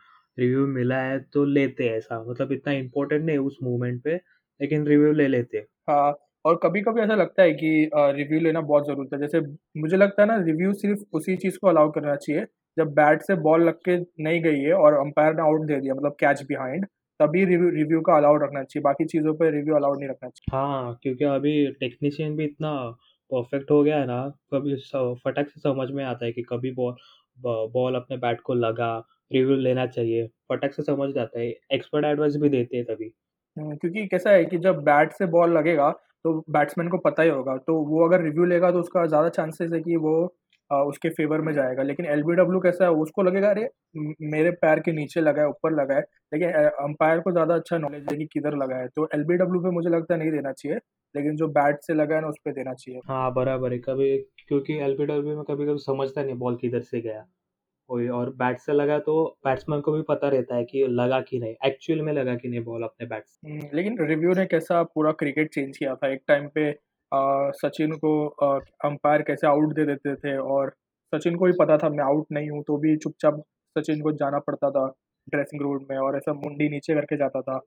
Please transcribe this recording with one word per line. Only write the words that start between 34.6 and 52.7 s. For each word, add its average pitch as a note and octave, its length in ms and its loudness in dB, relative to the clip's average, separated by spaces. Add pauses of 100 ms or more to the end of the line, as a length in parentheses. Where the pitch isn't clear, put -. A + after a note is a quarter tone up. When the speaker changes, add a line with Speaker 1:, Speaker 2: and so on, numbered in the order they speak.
Speaker 2:
बैट D3+ 280 4
से - 140 -4
बॉल E3+ 320 4
लगेगा, D3+ 340 2 (320)
तो D#3+ 260 -2
बैट्समैन D3+ 400 0
को F3+ 80 -2
पता D#3 260 2
ही E3 60 6
होगा, C3 280 -2
तो D#3+ 180 -2
वो D#3 300 2
अगर F3+ 160 4
रिव्यू D#3+ 240 0
लेगा F3 260 4
तो F3 80 2
उसका E3+ 260 -2
ज़्यादा D#3 240 2
चांसेस E3 440 -6
है E3 80 -2
कि E3+ 140 -2
वो, D#3+ 400 0 (360)
अ, C#3 160 2
उसके C#3+ 220 -4
फेवर D#3 320 -2
में D#3 120 -2
जाएगा। C3+ 300 0
लेकिन C#3 220 -4
एलबीडब्ल्यू E3+ 540 2
कैसा F3+ 260 2
है, F3 60 4
उसको D#3 300 0
लगेगा, G3 280 2
"अरे, G#3 200 0 (280)
म-, D3+ 240 -6
मेरे D#3 300 0
पैर D#3 280 4
के E3+ 120 -2
नीचे D#3+ 300 -2
लगा D3+ 200 4
है, D3+ 60 4
ऊपर D#3+ 240 -2
लगा C#3 240 0
है," D3 60 2 (320)
लेकिन, E3 180 0
अ, D3+ 180 4
अंपायर D3+ 500 0
को F3 120 -2
ज़्यादा E3+ 240 2
अच्छा E3 220 -2
नॉलेज C#3+ 340 -8
है D3 60 -4
कि D3+ 80 -6
किधर D3 320 -4
लगा C3 180 -4
है, B2+ 120 -6
तो D#3 260 -4
एलबीडब्ल्यू F3 480 0
पे F3+ 80 -2
मुझे F3 200 -2
लगता E3+ 240 0
है E3 60 -2
नहीं D#3+ 120 -2
देना C#3+ 200 -4
चाहिए, D3 260 -6 (380)
लेकिन D3 200 -2
जो D#3+ 120 0
बैट D3 320 2
से - 140 -4
लगा D#3 220 2
है D#3 60 0
ना, D#3 60 -4
उस D3+ 80 -6 (100)
पे D3 60 -6
देना C3 220 -8